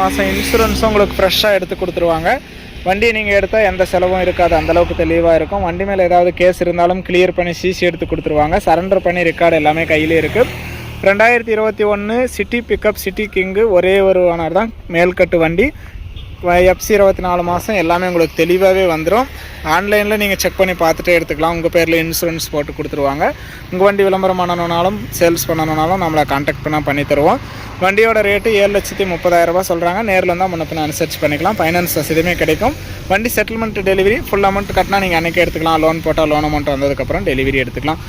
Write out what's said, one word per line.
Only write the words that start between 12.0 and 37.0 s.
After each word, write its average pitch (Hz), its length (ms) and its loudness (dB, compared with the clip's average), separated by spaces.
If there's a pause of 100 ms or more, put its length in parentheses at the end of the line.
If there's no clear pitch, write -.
சிட்டி 220 320 -4
பிக்கப், 208 380 -2
சிட்டி 202 200 -4 (100)
கிங்கு 190 280 0 (140)
ஒரே 185 180 4 (140)
ஒரு 185 100 2 (140)
ஓனர் 165 260 -2
தான், 226 100 -2 (260)
மேல்கட்டு 175 480 2
வண்டி. 170 220 2 (800)
வ-, 175 240 4
எஃப் 175 140 -2
சி - 120 -2
இருபத்தி 196 280 4
நாலு 180 240 0
மாசம் 175 320 -2
எல்லாமே 175 300 0
உங்களுக்கு 170 280 0
தெளிவாவே 185 540 4
வந்துரும். 175 340 0 (480)
ஆன்லைன்ல 208 480 0
நீங்க 196 200 0
செக் 185 180 -2
பண்ணி 185 200 2
பார்த்துட்டே 165 360 2
எடுத்துக்கலாம். 160 400 -2
உங்க 165 180 0
பேர்ல 165 300 2
இன்சூரன்ஸ் 165 480 -4
போட்டு 147 260 -4
கொடுத்துருவாங்க. 143 460 -2 (460)
உங்க 180 160 -2
வண்டி 202 200 4
விளம்பரம் 190 340 0
பண்ணணும்னாலும் 175 560 0 (220)
சேல்ஸ் 170 320 2
பண்ணணும்னாலும் 160 540 0
நம்மளை 156 180 2 (100)
கான்டாக்ட் 143 320 -2
பண்ணா 151 140 -2 (100)
பண்ணி 147 220 0
தருவோம். 160 280 4 (440)
வண்டியோட 214 460 2
ரேட்டு 208 240 0 (100)
ஏழு 202 140 2
லட்சத்தி 196 360 -4
முப்பதாயிரம் 170 400 2
ரூபாய் 185 180 0
சொல்றாங்க. 175 400 -2
நேர்ல 185 240 2
வந்தா 185 200 0
முன்ன 160 160 -4
பின்ன 156 160 -4
அனுசரிச்சு 160 380 -4
பண்ணிக்கலாம். 160 360 0
ஃபைனான்ஸ் 175 400 0
வசதியுமே 165 420 0
கிடைக்கும். 160 320 0 (380)
வண்டி 226 240 0
செட்டில்மெண்ட் 220 420 -2 (120)
டெலிவரி, 196 280 2 (120)
ஃபுல் 196 200 2
அமௌண்ட் 196 280 -4
கட்டினா 190 260 0
நீங்க 175 160 0
அன்னைக்கே 170 240 0
எடுத்துக்கலாம். 165 420 0
லோன் 160 220 -2
போட்டா 156 240 0
லோன் 151 180 0
அமௌண்ட் 147 240 -2
வந்ததுக்கப்புறம் 139 560 -2